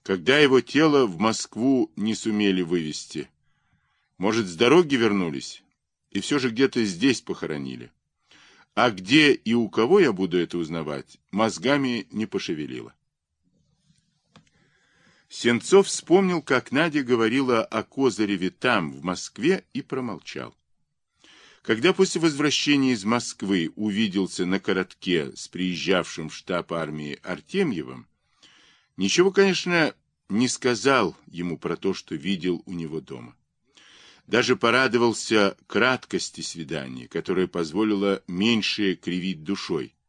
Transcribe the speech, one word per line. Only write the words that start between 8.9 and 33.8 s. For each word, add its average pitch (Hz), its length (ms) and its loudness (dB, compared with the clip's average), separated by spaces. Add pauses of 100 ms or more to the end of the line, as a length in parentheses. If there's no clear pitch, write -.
где 123 420 4
и - 200 -2
у 117 140 2
кого 139 320 4
я 135 140 4
буду 90 240 0
это 85 200 -2
узнавать, 76 600 -8 (140)
мозгами 113 800 0
не 107 140 -4
пошевелила». 69 680 -8 (2250)
Сенцов 120 600 2
вспомнил, 180 540 2
как 127 300 -2
Надя 147 320 0
говорила 120 580 2
о 107 220 -4
Козыреве 101 680 0
там, 95 420 -2
в 69 100 -16
Москве, 92 720 -4
и 139 80 -8
промолчал. 107 720 -10 (1080)
Когда 117 300 2
после 190 300 2
возвращения 143 720 2
из 98 100 -4
Москвы 101 720 -2
увиделся 98 680 -2
на 95 160 -2
коротке 90 720 -4
с - 140 -14
приезжавшим 87 800 -4
в - 60 -14
штаб - 360 -8
армии 76 500 -8
Артемьевым, 87 880 -6 (880)
ничего, 165 360 2
конечно, 175 640 2 (360)
не 117 180 0
сказал 120 680 0 (100)
ему 85 300 -6
про 85 180 -6
то, 95 180 -4
что - 220 -10
видел 87 500 -4
у - 60 -14
него 80 300 -8
дома. 60 340 -18 (920)